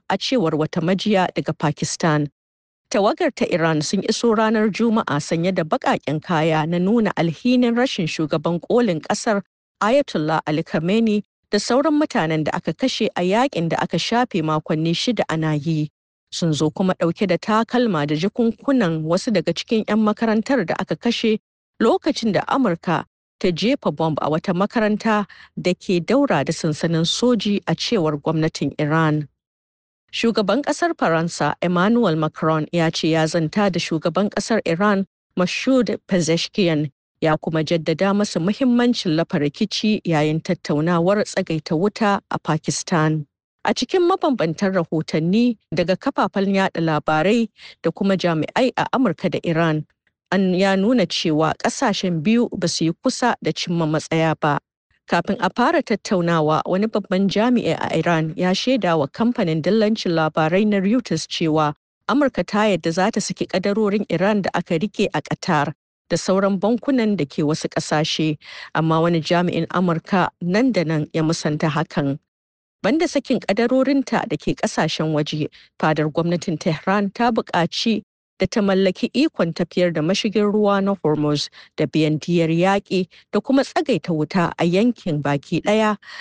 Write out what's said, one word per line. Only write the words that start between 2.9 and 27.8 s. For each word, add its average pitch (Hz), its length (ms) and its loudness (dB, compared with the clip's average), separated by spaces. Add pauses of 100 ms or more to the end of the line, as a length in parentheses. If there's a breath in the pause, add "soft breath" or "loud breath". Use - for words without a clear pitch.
Tawagar 247 420 2
ta - 160 -2
Iran 160 320 2
sun 185 220 -2
iso 226 320 0
ranar 220 340 2
Juma'a 214 500 0
sanye 170 320 -2
da 175 120 -2
baƙaƙen 160 580 -2
kaya 156 460 0
na 175 100 0
nuna 202 400 2
alhinin 240 580 2
rashin 240 300 0
shugaban 160 560 -2
kolin 190 400 0
ƙasar 208 400 -2 (400)
Ayatollah 196 640 0
Ali 156 160 0
Khamenei 208 600 0 (260)
da 202 80 0
sauran 294 420 2
mutanen 160 440 0
da - 100 -2
aka 170 180 -4
kashe 233 440 -2
a 180 80 -2
yakin 190 460 0
da - 120 -2
aka 170 160 -2
shafe 226 460 -2
makonni 156 500 -2
shida 202 340 -2
ana 156 280 0
yi. 156 340 -2 (420)
Sun 165 220 0
zo 151 160 2
kuma 185 240 0
ɗauke 175 320 -2
da 175 120 2
takalma 220 680 0
da 151 80 -2
jakunkunan 202 880 0
wasu 170 320 0
daga 170 220 0
cikin - 340 -2
'yan 214 80 2
makarantar 220 640 0
da - 140 -2
aka 180 180 -4
kashe 226 440 0 (420)
lokacin 240 520 2
da 156 80 0
Amurka 185 640 0 (340)
ta - 100 0
jefa 190 420 0
bomb 156 300 -2
a - 80 -2
wata 175 240 -2
makaranta 208 720 0 (340 loud breath)
da 180 140 0
ke 175 320 -2
daura 208 400 2
da 165 80 -2
sansanin 165 560 -2
soji, 214 560 0
a 160 80 -2
cewar 156 480 -2